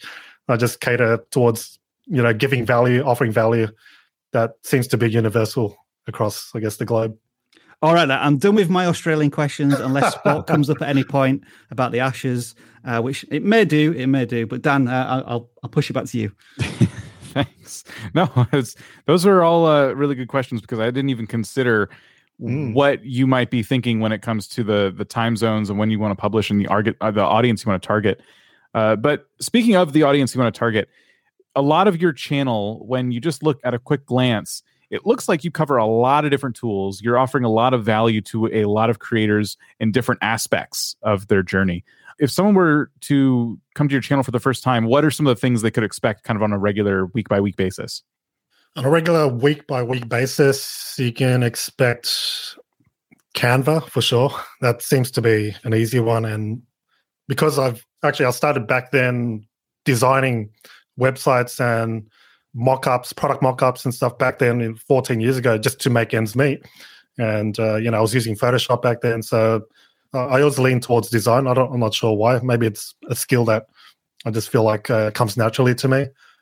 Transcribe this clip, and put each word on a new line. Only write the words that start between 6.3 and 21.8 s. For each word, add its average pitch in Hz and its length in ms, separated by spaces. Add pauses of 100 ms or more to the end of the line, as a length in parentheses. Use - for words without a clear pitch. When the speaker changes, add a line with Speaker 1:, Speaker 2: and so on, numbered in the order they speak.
Speaker 1:
I - 20
guess, 107 200
the 120 60
globe. 113 320 (640)
Speaker 2:
All 160 120
right, 160 160
I'm 143 260
done 202 200
with 190 120
my 180 160
Australian 156 460
questions, 143 420
unless 131 400
sport - 340
Speaker 1:
<laughs> 165 60
Speaker 2:
comes 147 160
up 156 140
at 143 80
any 139 140
point 135 400 (260)
about 120 220
the 120 80
Ashes, 123 540 (300)
uh, 117 160
which 131 300
it 147 120
may 214 220
do, 151 280
it 127 160
may 135 180
do. 117 200
But 113 140
Dan, 139 260
uh, 127 400
I, - 40
I'll, 120 180 (140)
I'll - 80
push - 180
it 139 60
back - 120
to 127 120
you. 107 140 (120)
Speaker 3:
<laughs> - 160 (720)
Thanks. - 520 (280)
No, 165 220
<laughs> 123 180
it's, 135 240 (300)
those 170 180
are 190 180
all, 170 240
uh, 143 260
really 143 220
good 123 140
questions 123 320
because 117 180
I 110 80
didn't 135 240
even 113 160
consider 117 640 (520)